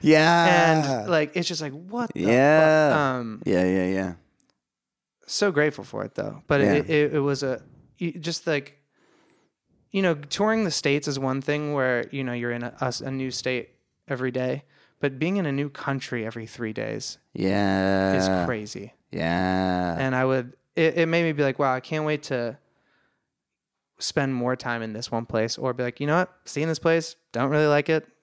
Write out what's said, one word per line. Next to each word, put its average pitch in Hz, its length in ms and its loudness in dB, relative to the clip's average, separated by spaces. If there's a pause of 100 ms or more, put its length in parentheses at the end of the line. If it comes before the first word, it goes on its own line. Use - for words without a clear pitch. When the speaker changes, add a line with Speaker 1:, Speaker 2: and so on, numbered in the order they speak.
Speaker 1:
Yeah. 160 1000 6
Speaker 2:
And, 104 80 -6
like, 156 260 0
it's 175 120 -2
just 156 140 -6
like, 143 100 -8
what 196 400 -8
the - 80 -6
Speaker 1:
Yeah. 151 720 6
Speaker 2:
fuck? 139 80 4
Um, 127 480 -2
Speaker 1:
Yeah, 92 180 4
yeah, 92 220 2
yeah. 95 260 -2 (1120)
Speaker 2:
so 202 260 0
grateful 147 320 0
for 104 200 -8
it, - 120 -12
though. 104 320 -8
But 143 120 4
Speaker 1:
Yeah. 104 140 6
Speaker 2:
it, 147 160 0
it, 151 240 2
it 151 60 2
was 139 220 -2
a, 131 200 -4 (380)
y-, 170 180 -4
just, 160 280 -8
like, 147 320 -4 (1120)
you 196 120 0
know, 175 120 4
touring 208 500 0
the 175 60 0
States 143 380 0
is 139 100 -4
one 135 220 -2
thing 147 340 -2
where, 127 360 0
you 135 140 -6
know, 123 100 -4
you're 120 180 -4
in 120 100 -6
a, 120 180 -10
a - 60 0
s-, 123 140 -4
a 135 100 -8
new 131 200 -6
state 123 400 -6 (360)
every 131 260 -2
day. 127 320 -4 (360)
But 135 180 -2
being 175 180 0
in 185 100 0
a 139 60 -2
new 143 180 -2
country 127 560 -6
every 113 200 -8
three 110 260 -8
days 110 460 -8 (140)
Speaker 1:
Yeah. 95 840 2
Speaker 2:
is 92 320 2
crazy. 107 480 -8 (180)
Speaker 1:
Yeah. 90 840 0
Speaker 2:
And 131 180 -2
I 127 100 0
would, 131 300 -2 (200)
it, 160 240 2
it 165 100 4
made 170 140 2
me 165 100 0
be 147 120 -2
like, 135 140 -2
"Wow, 135 140 2
I 127 80 -2
can't 156 240 -6
wait 151 200 -2
to 120 340 -4 (1400)
spend 135 340 -2
more 123 220 0
time 120 260 -6
in 110 120 -8
this 113 160 -10
one 117 140 -4
place," 113 320 -2
or 127 160 -4
be 123 120 -4
like, 123 160 -6
"You 143 80 -2
know 151 80 2
what? 180 160 0 (140)
Seeing 147 220 -4
this 160 120 -4
place, 165 340 0 (180)
don't 127 160 -2
really 151 200 4
like 147 200 2
it. 156 180 0 (160)